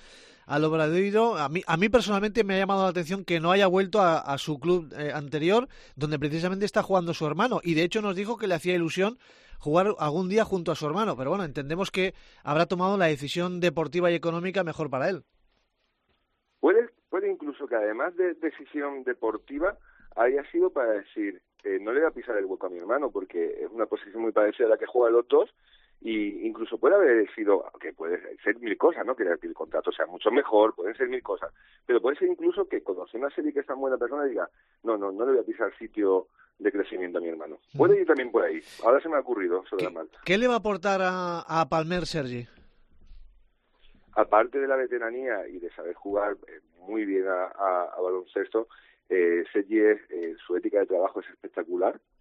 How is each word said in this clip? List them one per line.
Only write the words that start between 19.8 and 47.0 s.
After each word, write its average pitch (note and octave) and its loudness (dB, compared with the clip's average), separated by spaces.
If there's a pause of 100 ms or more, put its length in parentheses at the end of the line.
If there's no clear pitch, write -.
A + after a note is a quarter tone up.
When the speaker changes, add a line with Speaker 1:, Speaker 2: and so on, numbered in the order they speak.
Speaker 2:
haya C3 2
sido F3+ 2
para B2 0
decir, G2+ -6 (220)
eh, G2 -2
no G#2 -6
le C#3 2
voy D#3+ 4
a - -6
pisar A#2 -4
el G2 -2
hueco F#2+ -6
a - -8
mi F2 -12
hermano, A#2 -2
porque E2+ -4
es - -8
una A2 -4
posición G#2 -8
muy A2+ -2
parecida G#2+ 2
a A2 6
la G#2+ 4
que G#2+ -6
juegan A#2 4
los A#2+ 4
dos, D3 4 (500)
y G#2+ -4
incluso A2 -6
puede D#3 4
haber B2 6
sido, G2+ 2
que D#2+ -12
puede E2+ -6 (240)
ser G#2+ 0
mil G#2+ -4
cosas, D#3+ 2
¿no? B2+ -2
Que G#2 -2
el E2+ -2
contrato D#2+ -6
sea D#2 -4
mucho F2 -2
mejor, A2 4
pueden G#2 -6
ser C3 -2
mil B2+ -6
cosas, - -8 (320)
pero A#2+ 4
puede C#3+ 0
ser F3+ 0
incluso F3 0
que - -4
conociendo G2 -6
a C#3+ -4
Sergi, D3+ -4
que C#3+ -2
es C3+ -6
tan C3 -8
buena C3 0
persona, B2+ -2
diga, G2+ -2 (360)
no, A2 0
no, G2 -4
no G#2+ -2
le C3+ 4
voy B2 4
a - -2
pisar G2+ -4
sitio G2 0 (300)
de G2 0
crecimiento F#2 -4
a - -6
mi E2+ -6
hermano. D#2 -10 (160)
Speaker 1:
Ujú. C#3+ -14
Speaker 2:
Puede F#3+ 6
ir F3+ 0
también C3+ 2
por G#2+ 2
ahí. G#2+ -2 (240)
Ahora C3 6
se E3 -8
me D#3 0
ha C3+ 2
ocurrido F#2+ -2
sobre F#2 -4
Speaker 1:
¿Qué, F2 -6
Speaker 2:
la E2+ -12
marcha. - -12
Speaker 1:
qué F3+ 2
le A#3+ 2
va A#3+ 2
a A#3 2
aportar G3 0
a, F3+ -2
a D#3+ 0
Palmer, E3 0
Sergi? B2 -6 (1700)
Speaker 2:
Aparte A2 4
de C#3 -2
la C3+ 2
veteranía A#2+ -4
y F2+ -14
de E2+ -10
saber E2+ -10
jugar, G2+ -2 (120)
eh, D#2 -20 (260)
muy G#2+ -4